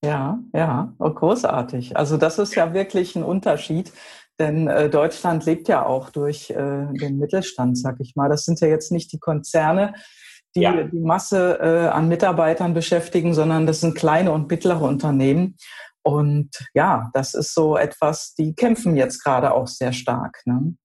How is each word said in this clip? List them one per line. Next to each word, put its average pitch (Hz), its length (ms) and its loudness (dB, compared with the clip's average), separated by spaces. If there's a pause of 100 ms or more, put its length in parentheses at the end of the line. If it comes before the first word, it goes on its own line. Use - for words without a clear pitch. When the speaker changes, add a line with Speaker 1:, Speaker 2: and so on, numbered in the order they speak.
Speaker 1:
Ja, 151 360 -2 (140)
ja, 156 440 -2
oh, 156 140 0
großartig. 139 840 -2
Also 147 220 0
das 160 220 2
ist 202 160 0
ja 165 180 2
wirklich 190 420 -2
ein 165 80 -2
Unterschied, 170 680 -2 (480)
denn, 156 280 0
äh, 147 220 2
Deutschland 160 560 0
lebt 165 220 -2
ja 143 180 2
auch 131 240 -2
durch, 147 400 -6
äh, - 60 -6 (360)
den 139 280 -4
Mittelstand, 143 580 -2
sag 127 220 -4
ich 127 160 -10
mal. 143 140 0
Das 151 160 0
sind 165 160 0
ja 165 60 4
jetzt 156 240 0
nicht 165 200 -4
die 156 80 -10
Konzerne, 165 760 0 (600)
die 175 60 2
Speaker 2:
Ja. 180 220 4
Speaker 1:
die 165 160 -6
Masse, 180 600 0
äh, 165 280 2
an 160 200 2
Mitarbeitern 170 680 2
beschäftigen, 165 600 0
sondern 160 340 2
das 156 140 0
sind 165 140 0
kleine 165 360 2
und 156 180 -2
mittlere 170 320 0
Unternehmen. 143 760 2 (460)
Und 147 460 2 (240)
ja, 139 400 2
das 135 200 -2
ist - 200 -4
so 156 220 2
etwas, - 580 -2
die 156 220 -2
kämpfen 226 400 0
jetzt 127 280 -2
gerade 139 300 2
auch 127 140 0
sehr 127 260 -4
stark, - 520 -6
ne? 139 400 -2